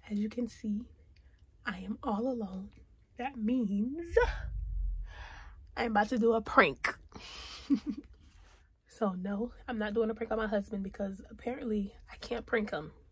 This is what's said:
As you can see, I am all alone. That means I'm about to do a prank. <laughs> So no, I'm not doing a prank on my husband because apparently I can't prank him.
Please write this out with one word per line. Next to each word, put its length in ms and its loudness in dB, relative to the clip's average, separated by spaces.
As 80 0
you 120 2
can 180 -2
see, 380 -4
I 140 -4
am 220 -6
all 200 0
alone. 480 -2
That 180 -4
means 800 2
I'm 160 0
about 160 6
to 100 0
do 140 6
a 100 4
prank. 540 6
<laughs> 60 8
So 240 0
no, 400 -2
I'm 100 -4
not 160 -2
doing 160 4
a 60 0
prank 160 -4
on 60 0
my 100 2
husband 360 0
because 460 -6
apparently 640 -2
I 60 -16
can't 300 -6
prank 260 0
him. 220 -6